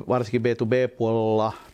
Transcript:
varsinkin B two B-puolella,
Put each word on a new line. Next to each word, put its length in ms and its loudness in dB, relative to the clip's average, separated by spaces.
varsinkin 340 0
B 40 0
two 80 0
B-puolella, 840 0